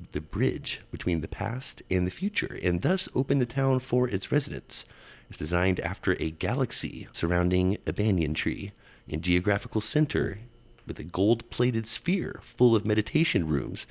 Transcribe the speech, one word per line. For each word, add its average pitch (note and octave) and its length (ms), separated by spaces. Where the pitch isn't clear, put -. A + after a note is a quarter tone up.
the D#2+ 80
bridge - 680
between E2+ 320
the - 60
past A2+ 520
and F2+ 160
the F2+ 40
future, - 520
and F2+ 200
thus F#3 320
open C3+ 240
the B2+ 80
town C3+ 340
for B2+ 280
its G2 220
residents. - 540
It's - 80
designed F2 420
after F#2 400
a D#2+ 100
galaxy G#2 840
surrounding F2+ 720
a - 80
banyan F2+ 400
tree - 380
and D#2+ 120
geographical G2 580
center G2+ 600
with E2 120
a D2+ 60
gold-plated A2+ 840
sphere - 560
full A#2+ 340
of G#2+ 80
meditation G#2+ 640
rooms C2 420